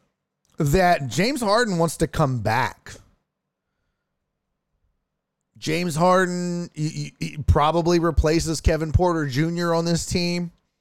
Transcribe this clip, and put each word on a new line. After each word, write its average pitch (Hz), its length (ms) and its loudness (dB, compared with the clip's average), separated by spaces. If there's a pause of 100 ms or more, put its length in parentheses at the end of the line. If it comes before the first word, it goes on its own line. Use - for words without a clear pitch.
(580)
that 165 480 2
James 202 340 -2
Harden 214 380 0
wants 165 200 -2
to 160 100 0
come 135 320 -2
back. 110 540 -4 (2500)
James 156 380 -4
Harden, 175 800 0
he, 151 140 -4
he, 147 320 -10
he 156 160 -10 (100)
probably 160 540 4
replaces 156 600 0
Kevin 160 300 0
Porter 165 360 2
Junior 165 460 -2
on 170 120 0
this 170 200 -2
team, 175 460 -4 (300)